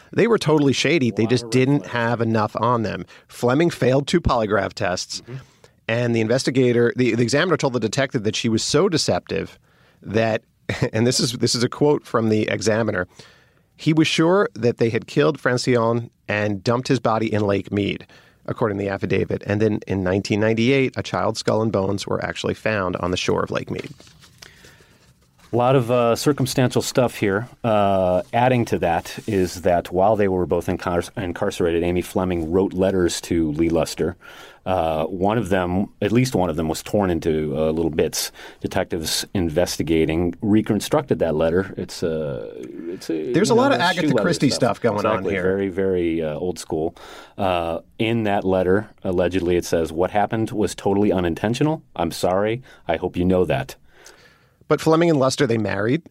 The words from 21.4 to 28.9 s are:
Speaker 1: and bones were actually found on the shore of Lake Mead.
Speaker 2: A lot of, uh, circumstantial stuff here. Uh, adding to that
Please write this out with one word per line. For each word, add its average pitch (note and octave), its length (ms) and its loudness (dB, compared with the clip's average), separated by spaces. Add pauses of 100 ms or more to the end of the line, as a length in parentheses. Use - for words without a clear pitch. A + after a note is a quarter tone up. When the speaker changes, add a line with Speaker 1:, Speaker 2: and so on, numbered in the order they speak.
Speaker 1:
and A2 80 0
bones G2 340 -2
were - 180 -2
actually F2+ 300 -4
found G2 440 -2
on F2+ 120 -2
the F2+ 80 0
shore F#2 260 0
of F#2 60 -4
Lake - 220 -6
Mead. - 180 -8 (1600)
Speaker 2:
A A2+ 40 0
lot B2 200 4
of, A#2+ 140 2
uh, A#2+ 260 4
circumstantial C3 680 0
stuff B2 320 0
here. G#2 320 0 (160)
Uh, G2 580 4 (120)
adding A#2+ 320 2
to G2 140 0
that E2+ 380 -2 (100)